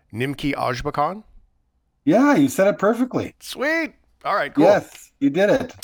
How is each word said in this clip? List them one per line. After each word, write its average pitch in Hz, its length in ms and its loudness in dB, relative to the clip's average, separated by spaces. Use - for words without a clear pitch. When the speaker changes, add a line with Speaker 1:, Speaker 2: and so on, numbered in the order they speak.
Speaker 1:
Nimki 139 400 -4
Ojibakon? 143 680 -4
Speaker 2:
Yeah, 254 300 4
you 143 120 4
said 190 200 0
it 208 120 -2
perfectly. 202 600 -2
Speaker 1:
Sweet. 311 540 -4
All 156 80 -2
right, 151 180 -4
cool. 143 120 2
Speaker 2:
Yes, - 560 2
you 139 100 0
did 190 200 2
it. 254 340 -2